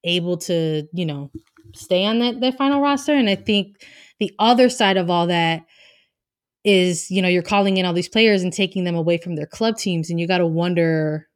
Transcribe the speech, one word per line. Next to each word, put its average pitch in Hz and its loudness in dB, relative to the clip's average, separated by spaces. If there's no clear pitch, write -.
able 175 -2
to, 160 -4
you 175 -4
know, 143 -10
stay 185 -2
on 220 0
that, 240 -2
that 254 -2
final 277 2
roster. 285 0
And 262 4
I 196 2
think - -4
the 208 -4
other 240 6
side 196 2
of 175 -2
all 175 2
that 165 0
is, 180 2
you 190 0
know, 185 2
you're 180 2
calling 196 2
in 185 0
all 175 -2
these 175 -2
players 214 2
and 180 -4
taking 190 -2
them 175 -2
away 170 0
from 170 -8
their 151 -8
club 220 -2
teams. 170 -4
And 170 -4
you 170 -4
gotta 180 0
wonder 165 0